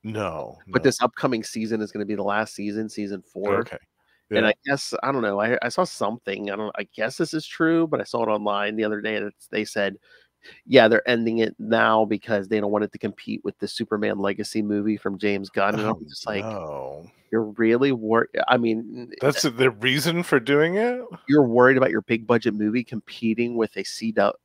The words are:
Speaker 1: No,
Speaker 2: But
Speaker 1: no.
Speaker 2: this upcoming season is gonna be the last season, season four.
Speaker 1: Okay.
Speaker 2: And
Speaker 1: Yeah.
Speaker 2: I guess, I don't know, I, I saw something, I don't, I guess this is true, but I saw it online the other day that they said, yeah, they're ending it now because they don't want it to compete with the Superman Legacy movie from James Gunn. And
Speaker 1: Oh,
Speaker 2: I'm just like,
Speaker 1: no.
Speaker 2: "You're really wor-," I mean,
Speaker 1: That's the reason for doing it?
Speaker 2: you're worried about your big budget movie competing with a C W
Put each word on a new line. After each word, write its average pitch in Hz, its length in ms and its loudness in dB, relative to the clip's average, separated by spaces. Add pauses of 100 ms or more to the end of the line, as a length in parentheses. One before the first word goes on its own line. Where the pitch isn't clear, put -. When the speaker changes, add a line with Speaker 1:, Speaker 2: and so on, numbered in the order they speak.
Speaker 1:
No, 90 640 -6
Speaker 2:
But - 160 0
Speaker 1:
no. - 20 -10
Speaker 2:
this 127 160 4
upcoming 123 440 0
season 110 360 -4
is 107 120 -6
gonna 104 120 -4
be 101 120 -4
the 98 60 -6
last 104 320 -2
season, 104 360 -6
season 101 320 -8
four. 98 380 -2
Speaker 1:
Okay. - 180 -10 (520)
Speaker 2:
And 107 100 2
Speaker 1:
Yeah. 110 80 2
Speaker 2:
I 107 60 2 (120)
guess, 139 260 -4 (100)
I 135 100 -2
don't 131 100 -2
know, 101 180 -2
I, 117 220 2
I 120 80 -4
saw 180 140 0
something, 104 680 -6
I 98 60 -4
don't, 107 200 -6
I 107 180 -8
guess 113 220 -4
this 165 160 -4
is 156 140 -4
true, 165 400 2
but 143 140 -2
I 98 40 -6
saw 117 180 -2
it 113 60 0
online 104 480 -2
the 110 80 0
other 107 160 -2
day 107 180 -4
that 104 140 -6 (180)
they 107 140 -2
said, 101 320 -4 (680)
yeah, 117 220 8
they're 110 200 4
ending 117 300 0
it 113 200 0
now 110 460 2
because 101 440 -2
they 107 120 0
don't 101 100 -2
want 104 140 0
it 101 80 -8
to 101 60 -18
compete 107 460 -8
with - 160 -8
the 101 80 -4
Superman 104 500 -4
Legacy 101 420 -4
movie 104 380 0
from 98 180 -6
James 98 320 -2
Gunn. 101 260 0
And 107 100 -2
Speaker 1:
Oh, 110 140 0
Speaker 2:
I'm 76 80 -16
just - 200 -14
like, 104 180 -4
Speaker 1:
no. 78 640 -10 (240)
Speaker 2:
"You're 110 220 0
really 120 400 2
wor-," 113 360 2 (180)
I 123 120 4
mean, 117 520 -2 (120)
Speaker 1:
That's 139 180 2
the 131 300 2
reason 135 520 0
for 147 160 2
doing 147 360 2
it? 240 260 0 (280)
Speaker 2:
you're 143 180 8
worried 123 320 8
about 127 120 4
your 107 120 0
big 113 240 -2
budget 117 260 2
movie 107 320 0
competing 117 720 -4
with 110 220 -2
a 98 60 -6
C 113 280 -6
W 104 220 2 (100)